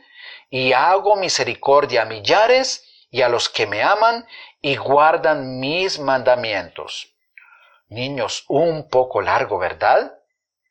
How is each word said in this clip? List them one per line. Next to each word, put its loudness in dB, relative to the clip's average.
y 0
hago 2
misericordia 0
a -6
millares 0
y 0
a 2
los 0
que -4
me -4
aman 2
y -2
guardan 0
mis -4
mandamientos. -2
Niños, -8
un 0
poco 0
largo, -2
¿verdad? 0